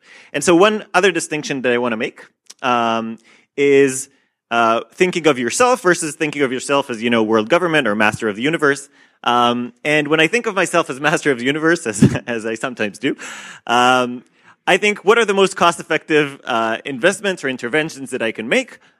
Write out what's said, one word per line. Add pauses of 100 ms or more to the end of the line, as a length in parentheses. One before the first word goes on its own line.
(320)
And
so
one
other
distinction
that
I
wanna
make, (380)
um, (380)
is, (420)
uh,
thinking
of
yourself
versus
thinking
of
yourself
as,
you
know,
world
government
or
master
of
the
universe. (340)
Um, (100)
and
when
I
think
of
myself
as
master
of
the
universe,
as, (200)
<laughs>
as
I
sometimes
do, (520)
um, (420)
I
think,
"What
are
the
most
cost-effective,
uh,
investments
or
interventions
that
I
can
make?" (220)